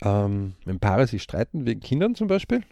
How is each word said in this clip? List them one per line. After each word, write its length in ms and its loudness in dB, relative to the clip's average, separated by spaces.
ähm, 520 0
wenn 140 -4
Paare 280 4
sich 160 -4
streiten 420 -4
wegen 160 -2
Kindern 340 0
zum 120 -2
Beispiel, 440 0